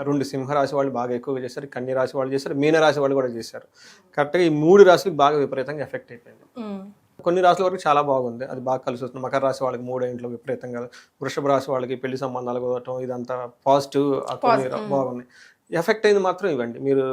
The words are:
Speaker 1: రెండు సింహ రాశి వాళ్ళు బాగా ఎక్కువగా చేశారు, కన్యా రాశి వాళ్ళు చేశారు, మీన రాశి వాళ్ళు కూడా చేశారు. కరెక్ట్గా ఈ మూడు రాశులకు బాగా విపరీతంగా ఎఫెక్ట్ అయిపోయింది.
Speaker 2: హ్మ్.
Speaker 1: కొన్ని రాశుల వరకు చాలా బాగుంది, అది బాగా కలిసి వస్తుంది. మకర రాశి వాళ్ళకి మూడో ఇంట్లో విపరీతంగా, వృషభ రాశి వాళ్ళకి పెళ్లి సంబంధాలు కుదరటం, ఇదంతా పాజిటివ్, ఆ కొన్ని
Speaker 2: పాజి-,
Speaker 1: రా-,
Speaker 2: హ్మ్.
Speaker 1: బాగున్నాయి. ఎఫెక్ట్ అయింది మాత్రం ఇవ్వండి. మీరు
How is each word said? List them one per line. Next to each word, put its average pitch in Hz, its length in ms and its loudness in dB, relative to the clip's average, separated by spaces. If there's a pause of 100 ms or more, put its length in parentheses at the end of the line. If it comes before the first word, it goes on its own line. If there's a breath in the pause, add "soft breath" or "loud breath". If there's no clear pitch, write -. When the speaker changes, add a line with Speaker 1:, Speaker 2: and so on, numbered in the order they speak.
Speaker 1:
రెండు 143 200 0
సింహ 135 300 -6
రాశి 139 220 0
వాళ్ళు 139 160 0
బాగా 123 220 -4
ఎక్కువగా 131 260 -4
చేశారు, 127 260 -10
కన్యా 131 300 -6
రాశి 156 220 0
వాళ్ళు 135 160 -2
చేశారు, 135 220 -4
మీన 151 240 4
రాశి 147 200 4
వాళ్ళు 139 160 2
కూడా 131 120 0
చేశారు. 117 400 -12 (500 loud breath)
కరెక్ట్గా 151 260 0
ఈ 170 60 4
మూడు 160 340 8
రాశులకు 180 320 6
బాగా 143 220 4
విపరీతంగా 131 440 -4
ఎఫెక్ట్ 123 300 -12
అయిపోయింది. 117 500 -20
Speaker 2:
హ్మ్. 202 300 -12 (320)
Speaker 1:
కొన్ని 175 180 2
రాశుల 180 240 4
వరకు 180 120 0 (100)
చాలా 147 140 4
బాగుంది, 131 440 -2
అది 131 160 -10
బాగా 127 160 -2
కలిసి 127 260 -6
వస్తుంది. 127 220 -10
మకర 135 140 -2
రాశి 135 240 0
వాళ్ళకి 123 200 -4
మూడో 123 240 -4
ఇంట్లో 123 220 -8
విపరీతంగా, 120 600 -8 (320 loud breath)
వృషభ 139 260 -4
రాశి 139 240 2
వాళ్ళకి 127 240 -2
పెళ్లి 127 220 -6
సంబంధాలు 123 420 -6
కుదరటం, 123 400 -4
ఇదంతా 123 500 -6 (180)
పాజిటివ్, 139 480 2
ఆ 135 200 -4
కొన్ని 226 220 2
Speaker 2:
పాజి-, 131 120 -4
Speaker 1:
రా-, 135 100 -4
Speaker 2:
హ్మ్. - 100 -8
Speaker 1:
బాగున్నాయి. 127 400 -4 (480 soft breath)
ఎఫెక్ట్ 214 280 0
అయింది 202 160 6
మాత్రం 185 280 0
ఇవ్వండి. 120 300 -4
మీరు 135 220 2 (120)